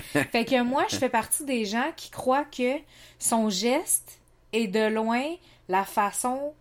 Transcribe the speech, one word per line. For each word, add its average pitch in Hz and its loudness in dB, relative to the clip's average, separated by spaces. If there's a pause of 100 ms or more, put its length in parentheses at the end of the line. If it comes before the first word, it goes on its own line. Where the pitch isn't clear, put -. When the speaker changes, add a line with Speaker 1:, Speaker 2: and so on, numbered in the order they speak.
Speaker 1:
<laughs> - 0
Speaker 2:
Fait 233 2
que 247 2
moi, 269 2
je 311 -4
fais 269 0
partie 226 -2
des 247 0
gens 233 -2
qui - -16
croient 269 0
que 254 -2 (420)
son 226 2
geste 240 0 (320)
est 226 2
de 220 2
loin 220 0 (440)
la 190 2
façon 254 -2